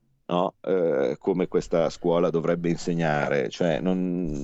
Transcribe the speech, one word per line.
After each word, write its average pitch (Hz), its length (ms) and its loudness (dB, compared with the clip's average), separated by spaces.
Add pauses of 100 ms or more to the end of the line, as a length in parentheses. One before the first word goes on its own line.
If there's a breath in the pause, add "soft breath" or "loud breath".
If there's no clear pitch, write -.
(280)
no? 87 320 0
Eh, 76 580 0
come 92 300 0
questa 82 420 0
scuola 85 400 2
dovrebbe 85 380 0
insegnare, 76 800 0
cioè 82 320 0
non, 92 460 0 (180)